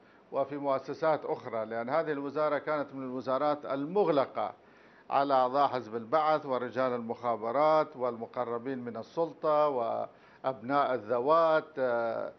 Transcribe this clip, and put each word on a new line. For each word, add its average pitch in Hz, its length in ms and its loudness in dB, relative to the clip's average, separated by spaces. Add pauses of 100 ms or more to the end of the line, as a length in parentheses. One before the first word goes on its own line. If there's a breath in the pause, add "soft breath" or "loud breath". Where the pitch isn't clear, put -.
(320 loud breath)
وفي 135 260 -2
مؤسسات 143 680 0
أخرى، 120 400 -4
لأن 113 240 -4
هذه 156 220 0
الوزارة 143 460 -2
كانت 143 360 -4
من 135 100 -8
الوزارات 131 640 -2
المغلقة 143 880 0 (560 loud breath)
على 139 240 2
أعضاء 131 340 4
حزب 113 280 -4
البعث 151 500 2
ورجال 127 460 -2
المخابرات 120 1080 0
والمقربين 120 840 -4
من 120 180 -8
السلطة 151 720 0
وأبناء 123 1300 -2
الذوات. 147 720 2 (120)
آه، 117 600 0